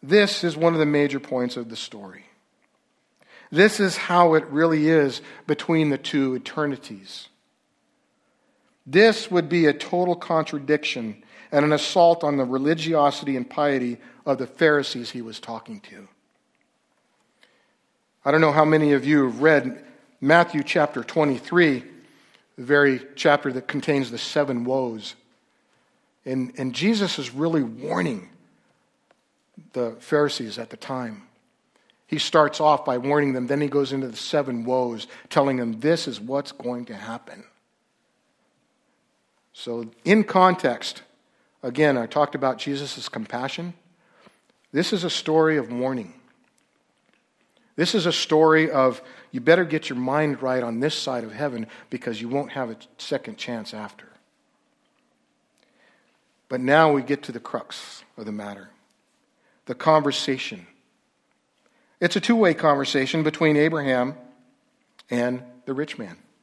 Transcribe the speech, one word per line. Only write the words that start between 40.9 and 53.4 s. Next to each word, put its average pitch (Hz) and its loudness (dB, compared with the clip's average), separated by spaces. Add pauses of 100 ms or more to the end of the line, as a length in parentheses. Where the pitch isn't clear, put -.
again, 135 2
I 117 -2
talked 147 0
about 131 -2
Jesus' 139 -8
compassion. 135 -8 (960)
This 160 0
is 180 -4
a 170 -4
story 160 2
of 117 -6
warning. 123 -6 (1600)
This 175 -2
is 180 2
a 170 0
story 160 4
of, 131 2 (280)
"You 127 -8
better 165 4
get 156 -6
your 127 -6
mind 147 -2
right 127 0
on 117 -4
this 151 -2
side 123 -6
of 110 -16
heaven 117 -6 (240)
because 117 -8
you 117 -8
won't 139 -6
have 131 -6
a 110 -14 (200)
second - -8
chance 113 -10